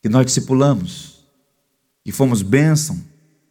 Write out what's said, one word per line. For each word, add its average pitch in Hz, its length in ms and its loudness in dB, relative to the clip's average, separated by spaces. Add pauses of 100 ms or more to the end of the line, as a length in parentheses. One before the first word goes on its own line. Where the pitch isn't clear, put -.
que 110 80 -4
nós 123 160 4
discipulamos, 127 1000 -2 (760)
que 104 100 -12
fomos 120 280 0
bênção 135 580 0 (520)